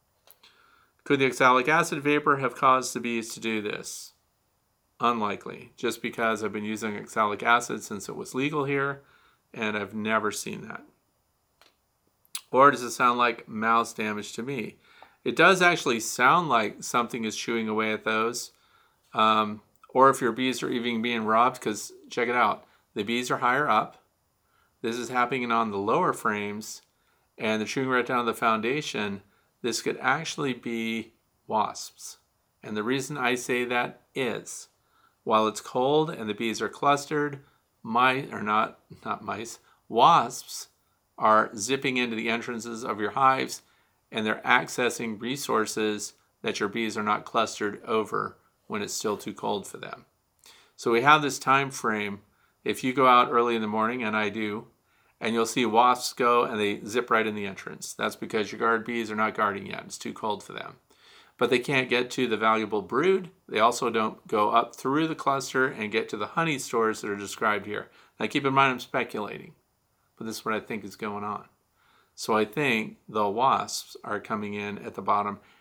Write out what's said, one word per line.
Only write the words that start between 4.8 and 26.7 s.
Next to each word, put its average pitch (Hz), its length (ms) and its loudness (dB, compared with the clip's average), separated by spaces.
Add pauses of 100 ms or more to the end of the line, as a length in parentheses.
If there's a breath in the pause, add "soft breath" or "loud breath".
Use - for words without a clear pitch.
Unlikely, 107 760 -4
just 120 240 -4
because 110 420 -2
I've 101 80 -4
been 104 140 -6
using 107 320 -6
oxalic 104 440 -2
acid 120 420 0
since 101 260 -10
it - 80 -10
was 110 180 -10
legal 143 300 -2
here, 139 360 -4 (520 soft breath)
and 107 240 -4
I've 101 160 -6
never 107 360 0
seen 107 380 -8
that. - 160 -14 (1700)
Or 135 180 8
does 123 140 0
it 117 80 -6
sound 123 260 2
like 120 300 0
mouse 113 460 0
damage 107 400 -6
to 117 100 -8
me? 127 320 -8 (480 soft breath)
It 127 140 -2
does 175 240 6
actually 156 400 2
sound 151 480 2
like 110 340 0
something 120 400 -2
is 107 140 -4
chewing 113 320 -2
away 110 240 0
at 107 100 -6
those. 110 480 -2 (640 soft breath)
Um, 107 480 2 (260)
or 131 220 8
if 131 100 2
your 120 140 2
bees 127 300 -2
are 127 60 -4
even 120 320 -2
being 117 220 -2
robbed, 117 380 4
'cause 104 320 -6 (160)
check 120 180 0
it 120 80 0
out, 117 300 2 (280 soft breath)
the 104 100 -4
bees 120 280 -2
are 131 60 0
higher 131 320 2
up. - 340 0 (800)
This 117 160 -4
is 120 100 -6
happening 123 420 0
on 113 220 2
the 101 60 -4
lower 131 340 2
frames, 104 720 -4 (560)